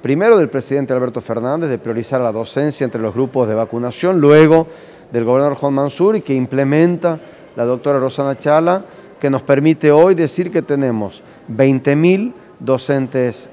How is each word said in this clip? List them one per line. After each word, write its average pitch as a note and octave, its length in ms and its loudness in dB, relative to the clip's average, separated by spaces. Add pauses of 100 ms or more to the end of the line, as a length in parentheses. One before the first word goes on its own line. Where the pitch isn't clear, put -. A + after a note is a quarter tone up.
primero F#3+ 360 4
del D3 120 2
presidente C3+ 440 -4
Alberto B2 280 -4
Fernández, C3 480 -4
de A#2+ 100 -4
priorizar A#2 420 -4
a A#2+ 40 -2
la A2+ 60 -2
docencia C3+ 520 -4
entre A#2 180 -6
los G#2+ 120 -4
grupos B2+ 340 -2
de G#2+ 80 -2
vacunación, A#2+ 640 -2
luego D#3 460 6 (440)
del A#2 120 -2
gobernador C3+ 340 0
Juan C#3 160 -4
Mansur D#3 440 0
y E3+ 40 -4
que C#3 140 -4
implementa D3+ 840 0 (360)
la A#2 100 -2
doctora B2+ 340 -2
Rosana C#3 380 -4
Chala, E3 460 0 (360)
que C#3+ 100 -2
nos C3 120 -2
permite D3 500 2
hoy E3+ 220 6
decir E3+ 380 -2
que E3 100 0
tenemos A#2 600 -4 (240)
veinte C3+ 480 2
mil F#3+ 380 0 (260)
docentes C3 920 -4